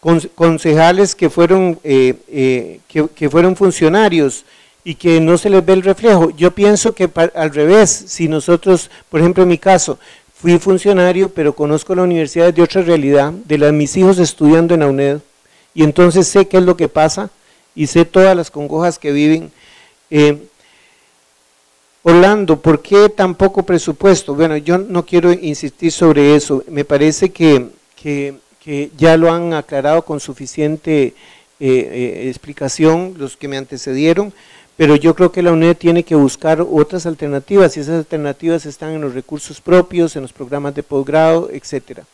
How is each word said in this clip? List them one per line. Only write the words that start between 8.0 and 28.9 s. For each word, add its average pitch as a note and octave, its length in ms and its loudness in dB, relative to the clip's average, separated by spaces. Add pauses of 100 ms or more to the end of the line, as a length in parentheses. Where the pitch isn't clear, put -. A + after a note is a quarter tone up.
si E3 200 -6
nosotros, E3+ 640 0 (180)
por D#3 120 -2
ejemplo, F3+ 220 2
en F3+ 60 2
mi E3+ 80 0
caso, F#3 420 0 (380)
fui E3+ 220 2
funcionario, F#3 680 0
pero D#3 260 -2
conozco D3 400 -4
la F3+ 80 0
universidad E3+ 500 0
de E3 80 2
otra F3 200 0
realidad, D3 500 0
de E3 260 -6
la D3 100 2
de D3 40 2
mis D3+ 240 -2
hijos F#3 240 4
estudiando E3 540 2
en E3 80 2
la D3 60 2
uned, C#3 320 -2 (540)
y D#3 100 0
entonces F3 440 2
sé G3 200 2
qué F#3 100 0
es F#3 60 4
lo F3+ 120 2
que E3 140 -2
pasa D#3 400 -2 (440)
y D3+ 140 -4
sé E3+ 160 2
todas F#3+ 320 4
las E3+ 160 -6
congojas D#3 480 -6
que D3 140 -4
viven. D#3 360 0 (640)
Eh, D3 260 2 (1700)
Orlando, F3 560 2
¿por D3+ 220 0
qué G#3 280 4
tan F#3+ 240 -4
poco F#3+ 300 0
presupuesto? F3+ 720 -2
Bueno, D#3 220 0
yo D#3 200 -2
no F#3 280 -4
quiero F3 260 0
insistir E3 600 -4
sobre D3 440 4
eso, C#3+ 320 -2
me C#3+ 180 -6
parece D3+ 460 0
que, C#3+ 380 2 (260)
que, C#3+ 400 -8 (280)
que D3 320 -8